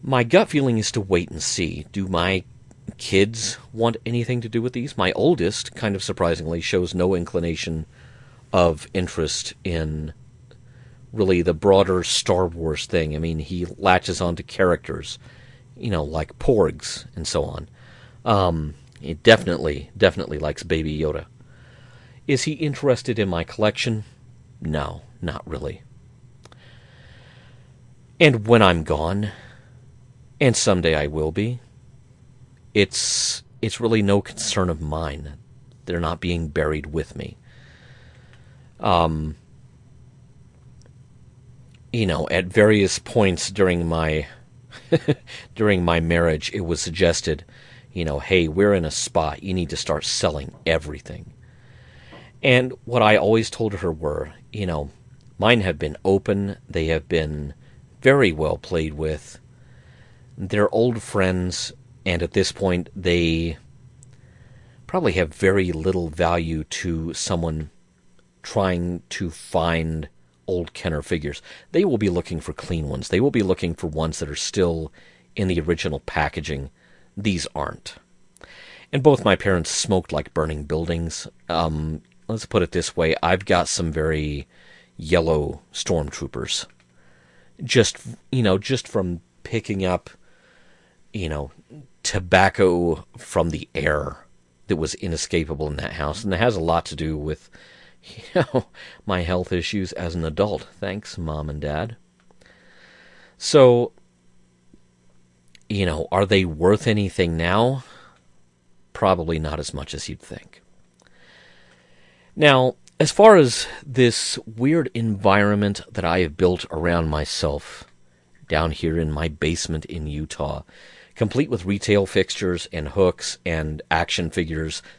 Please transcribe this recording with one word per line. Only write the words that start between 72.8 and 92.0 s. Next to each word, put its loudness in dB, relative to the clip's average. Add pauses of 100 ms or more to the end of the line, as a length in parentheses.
ones. -8
They 2
will 2
be 0
looking 0
for -10
ones -4
that -8
are -8
still -2 (440)
in -2
the 0
original -2
packaging. -6 (460)
These -2
aren't. -8 (1000)
And -2
both 6
my 6
parents 0
smoked 0
like -4
burning -2
buildings. -4 (220)
Um, -2 (260)
let's -6
put 2
it -4
this -4
way. 2
I've 2
got 2
some -2
very -2 (500)
yellow 0 (100)
stormtroopers. -6 (960)
Just, 2 (320)
you 0
know, 4
just -4
from -4 (220)
picking -4
up -2 (1040)
you -4
know, -6 (520)